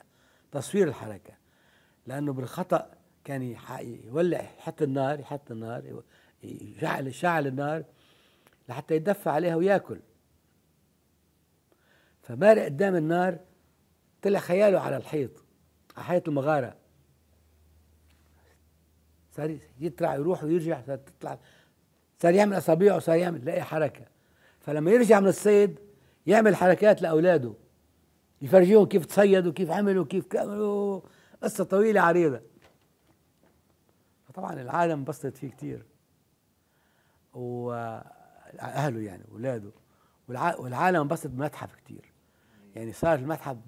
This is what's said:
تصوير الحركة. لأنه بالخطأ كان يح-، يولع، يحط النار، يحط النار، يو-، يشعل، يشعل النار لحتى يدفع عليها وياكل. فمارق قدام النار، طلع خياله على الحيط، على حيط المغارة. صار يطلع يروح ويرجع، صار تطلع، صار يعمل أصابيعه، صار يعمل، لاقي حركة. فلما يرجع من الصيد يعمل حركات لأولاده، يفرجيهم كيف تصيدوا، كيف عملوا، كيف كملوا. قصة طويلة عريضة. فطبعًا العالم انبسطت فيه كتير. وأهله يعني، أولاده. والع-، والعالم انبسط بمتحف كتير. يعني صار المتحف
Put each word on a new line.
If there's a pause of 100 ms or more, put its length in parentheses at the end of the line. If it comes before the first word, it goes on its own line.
(520)
تصوير
الحركة. (760)
لأنه
بالخطأ (320)
كان
يح-،
يولع،
يحط
النار،
يحط
النار،
يو-، (400)
يشعل،
يشعل
النار (840)
لحتى
يدفع
عليها
وياكل. (2250)
فمارق
قدام
النار، (840)
طلع
خياله
على
الحيط، (640)
على
حيط
المغارة. (2500)
صار (220)
يطلع
يروح
ويرجع،
صار
تطلع، (800)
صار
يعمل
أصابيعه،
صار
يعمل،
لاقي
حركة. (540)
فلما
يرجع
من
الصيد (460)
يعمل
حركات
لأولاده، (880)
يفرجيهم
كيف
تصيدوا،
كيف
عملوا،
كيف
كملوا. (420)
قصة
طويلة
عريضة. (1900)
فطبعًا
العالم
انبسطت
فيه
كتير. (1500)
وأهله
يعني،
أولاده. (560)
والع-،
والعالم
انبسط
بمتحف
كتير. (640)
يعني
صار
المتحف (100)